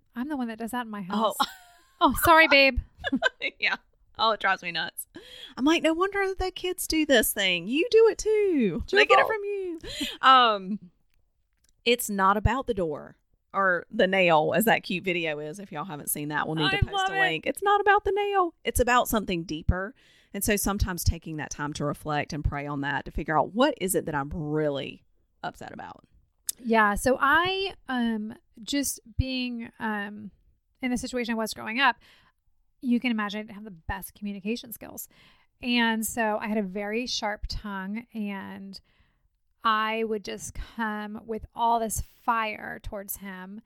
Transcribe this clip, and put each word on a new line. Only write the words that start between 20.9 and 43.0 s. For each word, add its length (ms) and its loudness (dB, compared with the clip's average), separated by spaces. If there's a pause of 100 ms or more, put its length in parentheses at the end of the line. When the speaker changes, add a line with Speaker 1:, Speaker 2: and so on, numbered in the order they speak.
Speaker 2:
taking 320 -2
that 140 -6
time 220 -6
to 120 -4
reflect 480 -4
and 100 -6
pray 240 -2
on 140 -6
that, 240 -4
to 60 -14
figure 280 -2
out 140 0
what 260 2
is 160 -2
it 120 0
that 80 -4
I'm 180 -4
really 680 -4 (380)
upset 320 -12
about. 320 -16 (580)
Speaker 1:
Yeah. 320 4
So 240 2
I, 540 2 (160)
um, 460 -2 (260)
just 380 -2 (180)
being, 520 -2 (100)
um, 500 -6 (520)
in 100 0
the 60 0
situation 360 -4
I 40 -4
was 160 -4
growing 260 -6
up, 180 4 (840)
you 200 2
can 120 0
imagine 280 -4
I 40 -10
didn't 120 -16
have 80 -18
the 80 -16
best 420 -10
communication 580 -6
skills. 360 -16 (540)
And 440 2
so 340 0
I 80 -8
had 100 0
a 60 0
very 440 -4
sharp 420 -4
tongue, 640 -8
and 680 -8 (840)
I 400 0
would 200 -4
just 300 -10
come 720 -6
with 200 -8 (100)
all 240 2
this 220 -4 (220)
fire 600 -4
towards 340 -10